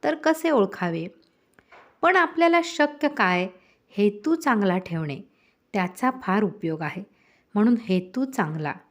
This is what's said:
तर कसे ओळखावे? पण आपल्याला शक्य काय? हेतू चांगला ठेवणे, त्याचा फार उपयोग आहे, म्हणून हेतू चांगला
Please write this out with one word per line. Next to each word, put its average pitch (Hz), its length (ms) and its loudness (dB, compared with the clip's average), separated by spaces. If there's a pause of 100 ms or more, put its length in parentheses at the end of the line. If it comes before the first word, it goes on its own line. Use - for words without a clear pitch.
तर 311 100 0
कसे 320 360 0
ओळखावे? 185 560 0 (960)
पण 359 140 4
आपल्याला 339 480 4
शक्य 294 440 0
काय? 185 400 2 (400)
हेतू 208 460 0
चांगला 208 440 2
ठेवणे, 160 420 -6 (520)
त्याचा 185 380 -2 (120)
फार 196 200 0
उपयोग 160 400 -4
आहे, 156 200 -8 (520)
म्हणून 214 260 4
हेतू 185 440 -2
चांगला 156 480 -6 (180)